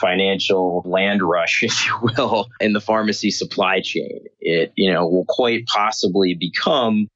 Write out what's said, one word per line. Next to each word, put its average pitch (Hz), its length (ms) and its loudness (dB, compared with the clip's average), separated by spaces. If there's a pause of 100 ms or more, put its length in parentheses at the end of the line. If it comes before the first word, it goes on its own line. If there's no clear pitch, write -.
financial 92 840 0
land 95 380 0
rush, 85 420 0
<laughs> - 0 -
if - 220 -2
you - 160 -2
will, 117 460 0 (120)
in 104 140 0
the 104 80 -2
pharmacy 107 480 0
supply 92 520 0
chain. - 400 -6 (200)
It, 82 340 0
you 95 160 2
know, 85 160 2
will 87 200 2
quite 117 400 0
possibly 98 680 2
become, 107 840 0